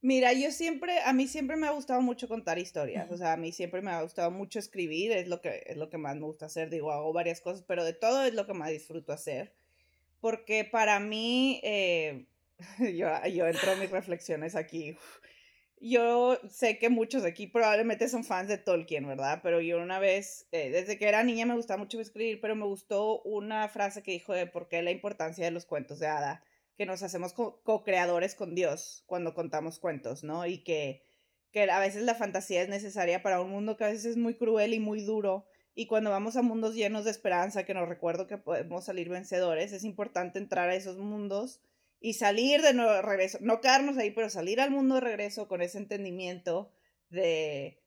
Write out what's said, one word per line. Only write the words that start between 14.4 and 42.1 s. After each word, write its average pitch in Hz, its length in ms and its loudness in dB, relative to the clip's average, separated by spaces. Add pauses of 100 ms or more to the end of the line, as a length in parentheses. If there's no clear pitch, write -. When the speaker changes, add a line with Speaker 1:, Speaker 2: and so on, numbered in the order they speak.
Speaker 1:
aquí, 156 420 -6 (840)
yo 240 580 4 (100)
sé 226 300 0
que 233 100 4
muchos 226 340 2
de 180 80 2
aquí 196 160 -10
probablemente 220 640 2
son 240 160 -2
fans 190 240 -2
de 202 100 -2
Tolkien, 165 480 0
¿verdad? 139 360 -2
Pero 170 180 4
yo 170 180 0
una 180 200 -2
vez, 196 540 0
eh, 151 180 -2
desde 185 280 0
que 208 100 2
era 208 140 6
niña 233 240 2
me 240 80 2
gustaba 226 240 -2
mucho 208 220 -8
escribir, 220 400 -4
pero 220 160 -2
me 214 100 -4
gustó 202 560 0
una 214 460 -2
frase 202 340 -4
que 196 100 -8
dijo 175 200 -4
de 180 140 0
por 175 220 -10
qué 170 140 -2
la 175 80 0
importancia 180 540 -4
de 170 80 2
los 170 140 -8
cuentos 147 340 -6
de 156 80 0
hada, 147 340 -2 (340)
que 208 100 -4
nos 185 160 -6
hacemos 180 300 -6
co-, 226 300 -4
co-creadores 185 720 2
con 175 220 -8
Dios - 500 -2
cuando 170 280 -4
contamos 160 440 -6
cuentos, 143 460 -6
¿no? 165 220 -6
Y 180 180 -6
que, 147 380 -4 (500)
que 208 180 2
a 180 100 4
veces 202 220 0
la 233 140 2
fantasía 190 460 -2
es 185 60 -2
necesaria 190 540 -2
para 185 180 2
un 185 100 -4
mundo 208 260 -4
que 220 80 -2
a 208 40 4
veces 214 160 -2
es 233 120 -2
muy 233 180 0
cruel 220 400 4
y 226 60 0
muy 214 220 -2
duro, 196 440 0 (300)
y 226 100 -6
cuando 214 240 2
vamos 208 260 0
a 247 60 2
mundos 220 320 2
llenos 214 300 0
de 220 80 0
esperanza, 190 520 0
que 190 100 -4
nos 175 140 0
recuerda 170 380 -2
que 208 120 -8
podemos 170 460 -4
salir 180 240 -6
vencedores, 180 640 0
es 196 120 -8
importante 196 560 -4
entrar 180 300 0
a 185 40 2
esos 190 240 -6
mundos 208 600 -6 (400)
y 220 140 -2